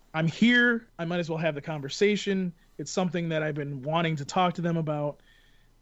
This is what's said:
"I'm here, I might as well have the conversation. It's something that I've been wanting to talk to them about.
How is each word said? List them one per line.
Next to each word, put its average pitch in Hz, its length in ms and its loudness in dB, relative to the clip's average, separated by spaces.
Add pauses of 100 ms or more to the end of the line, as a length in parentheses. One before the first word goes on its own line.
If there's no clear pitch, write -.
(140)
"I'm 160 140 2
here, 240 580 4 (120)
I 170 60 -6
might 170 140 -2
as 165 100 -2
well 160 100 -4
have 160 160 0
the 143 60 -8
conversation. 190 920 0 (260)
It's 147 120 -10
something 175 380 -2
that 156 140 0
I've 156 140 -2
been 143 260 -6
wanting 160 340 0
to 143 80 -6
talk 180 300 2
to 175 80 -6
them 170 160 0
about. 151 420 -4 (600)